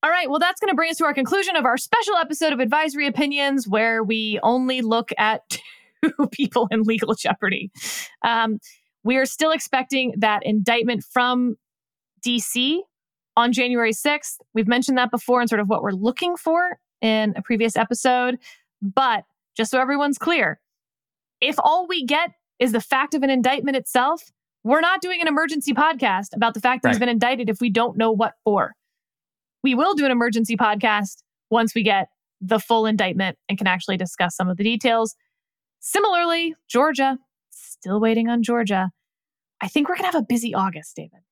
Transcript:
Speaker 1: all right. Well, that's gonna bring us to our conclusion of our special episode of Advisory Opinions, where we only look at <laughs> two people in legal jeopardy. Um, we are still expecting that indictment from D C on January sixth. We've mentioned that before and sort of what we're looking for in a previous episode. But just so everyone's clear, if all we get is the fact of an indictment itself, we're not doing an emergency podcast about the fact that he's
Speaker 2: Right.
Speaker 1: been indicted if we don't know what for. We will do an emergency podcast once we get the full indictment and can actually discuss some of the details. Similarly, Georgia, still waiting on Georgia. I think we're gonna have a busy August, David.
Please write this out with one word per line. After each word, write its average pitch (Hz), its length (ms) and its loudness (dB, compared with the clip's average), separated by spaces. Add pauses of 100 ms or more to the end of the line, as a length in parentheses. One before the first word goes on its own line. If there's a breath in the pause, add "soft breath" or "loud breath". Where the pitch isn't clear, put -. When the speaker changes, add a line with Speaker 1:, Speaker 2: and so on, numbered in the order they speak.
Speaker 1:
all 311 80 2
right. 339 200 0
Well, 294 80 0
that's 359 220 0
gonna 392 140 0
bring 330 160 0
us 320 80 -4
to 330 60 0
our 294 100 2
conclusion 359 420 -2
of 285 80 0
our 247 120 2
special 427 400 0
episode 320 360 0
of 247 80 -2
Advisory 285 460 0
Opinions, 277 600 0
where 220 360 0
we 220 400 -2
only 254 380 0
look 226 380 0
at 214 220 0 (100)
<laughs> - 540 -10
two - 280 0
people 233 380 0
in 220 120 0
legal 220 320 0
jeopardy. 196 560 -4 (520 loud breath)
Um, 226 360 0 (460 loud breath)
we 247 120 2
are 262 100 2
still 320 240 0
expecting 262 680 -2
that 214 260 2
indictment 220 600 0
from 247 520 0 (680)
D 240 160 0
C 269 440 -2 (540)
on 240 160 4
January 240 400 0
sixth. 294 460 -4 (160)
We've 220 140 0
mentioned 254 300 2
that 247 120 2
before 247 300 0
and 233 80 0
sort 220 120 0
of 202 80 -2
what 214 140 0
we're 208 100 -2
looking 247 440 -2
for 349 420 -2 (240)
in 220 340 0
a 196 60 -8
previous 226 340 0
episode. 247 640 0 (420 loud breath)
But 208 440 0 (320)
just 220 140 -2
so 262 80 2
everyone's 285 380 0
clear, 262 420 0 (840)
if 277 160 0
all 349 280 2
we 339 200 -4
get 311 240 0 (280)
is 247 140 2
the 226 80 0
fact 285 340 -2
of 277 80 -2
an 277 80 2
indictment 262 460 0
itself, 262 460 0 (420)
we're 277 160 4
not 370 200 2
doing 359 200 -4
an 330 80 0
emergency 294 460 -2
podcast 233 600 0
about 226 200 0
the 220 60 -6
fact 254 220 0
that 247 60 4
he's 220 80 4
Speaker 2:
Right. 208 40 -2
Speaker 1:
been 240 100 2
indicted 240 380 0
if 202 120 -2
we 240 100 2
don't 226 260 0
know 226 140 2
what 220 320 0
for. 208 320 0 (880)
We 262 140 2
will 330 180 2
do 294 100 0
an 269 60 4
emergency 233 460 0
podcast 208 680 0 (280)
once 226 240 2
we 233 100 0
get 196 240 2 (320)
the 202 180 0
full 220 280 2
indictment 190 520 0 (100)
and 196 100 -2
can 202 80 -2
actually 185 320 0
discuss 180 360 -4
some 180 140 -2
of 180 80 -2
the 202 80 -2
details. 226 500 0 (640)
Similarly, 339 800 0 (120)
Georgia, 269 500 2 (320)
still - 500 -6
waiting 226 280 2
on 233 140 0
Georgia. 202 480 0 (680)
I 196 80 -6
think 294 200 0
we're 359 80 -2
gonna 370 100 -4
have 359 80 -2
a 294 120 0
busy 233 280 -2
August, 180 420 -4
David. 160 240 -18 (120)